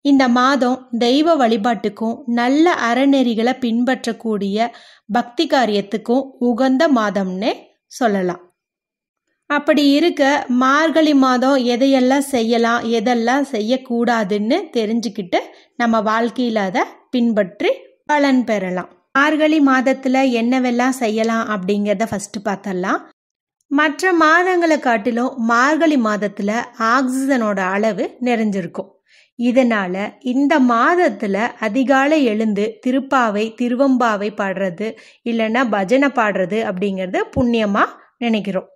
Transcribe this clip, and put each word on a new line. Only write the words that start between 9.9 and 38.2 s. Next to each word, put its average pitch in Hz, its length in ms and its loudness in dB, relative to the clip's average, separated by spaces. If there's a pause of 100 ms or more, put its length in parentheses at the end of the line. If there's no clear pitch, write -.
இருக்க, 294 560 2
மார்கழி 294 680 2
மாதம் 262 440 2
எதையெல்லாம் 254 640 2
செய்யலாம், 233 720 0
எதெல்லாம் 240 600 0
செய்யக்கூடாதுன்னு 233 1080 -2 (160)
தெரிஞ்சுக்கிட்டு 220 600 -4 (380)
நம்ம 226 260 0
வாழ்க்கையில 226 540 -2
அதை 202 260 -2 (280)
பின்பற்றி 233 600 0 (360)
பலன் 277 380 2
பெறலாம். 185 580 -6 (180)
மார்கழி 302 400 2
மாதத்துல 262 840 2
என்னவெல்லாம் 247 460 0
செய்யலாம் 226 600 -2
அப்படிங்கிறத 208 560 -2
ஃபஸ்ட்டு 208 400 -10
பார்த்தரலாம். 190 520 -4 (680)
மற்ற 302 460 0
மாதங்களை 339 680 2
காட்டிலும் 240 580 -2
மார்கழி 277 580 2
மாதத்துல 208 580 -2 (260)
ஆக்சிஜனோட 247 800 0
அளவு 202 640 -2
நிறைஞ்சிருக்கும். 208 680 -2 (540)
இதனால 214 760 0
இந்த 277 400 0
மாதத்துல 240 880 2 (120)
அதிகாலை 269 640 2
எழுந்து 214 640 -2
திருப்பாவை, 240 760 -2
திருவெம்பாவை 240 720 0
பாடுறது, 196 640 -6 (320)
இல்லைன்னா 226 400 0
பஜனை 214 380 2
பாடுறது 208 640 -2
அப்படிங்கிறது 190 520 -4 (160)
புண்ணியமா 226 460 2 (320)
நினைக்கிறோம். 208 580 -4